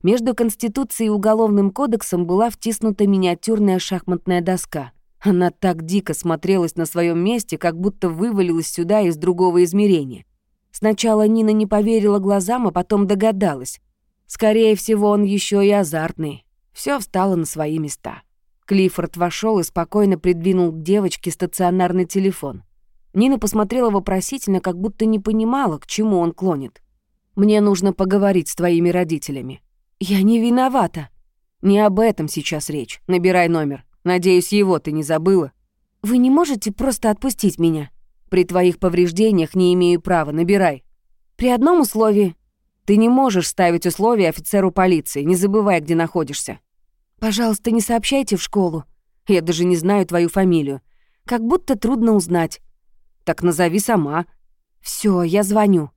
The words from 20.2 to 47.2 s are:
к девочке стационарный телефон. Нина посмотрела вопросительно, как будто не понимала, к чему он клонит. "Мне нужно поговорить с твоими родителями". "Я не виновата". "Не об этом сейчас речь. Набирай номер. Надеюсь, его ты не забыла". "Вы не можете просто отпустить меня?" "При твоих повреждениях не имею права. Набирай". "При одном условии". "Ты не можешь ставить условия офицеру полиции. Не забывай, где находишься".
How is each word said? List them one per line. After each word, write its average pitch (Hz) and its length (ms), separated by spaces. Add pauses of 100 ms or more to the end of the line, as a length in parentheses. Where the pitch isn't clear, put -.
к 160 80
девочке 180 500
стационарный 180 720
телефон. 180 580 (500)
Нина 247 260
посмотрела 220 500
вопросительно, 190 680
как 175 180
будто 208 280
не 220 140
понимала, 220 580
к - 100
чему 214 300
он 170 160
клонит. 147 500 (540)
"Мне 208 240
нужно 196 320
поговорить 190 560
с - 60
твоими 175 340
родителями". 151 720 (440)
"Я 196 160
не 220 200
виновата". 240 680 (540)
"Не 196 180
об 208 180
этом 208 300
сейчас 151 420
речь. 151 380
Набирай 180 400
номер. 151 380 (180)
Надеюсь, 180 480
его 196 280
ты 156 120
не 156 100
забыла". 156 520 (480)
"Вы 226 160
не 247 120
можете 277 440
просто 240 360
отпустить 214 480
меня?" 160 320 (400)
"При 185 140
твоих 180 360
повреждениях 180 760
не 180 180
имею 175 280
права. 160 300
Набирай". 170 520 (540)
"При 247 100
одном 269 320
условии". 214 560 (480)
"Ты 208 140
не 220 100
можешь 240 400
ставить 170 380
условия 196 420
офицеру 185 440
полиции. 175 500
Не 170 160
забывай, 196 420
где 156 160
находишься". 160 640 (640)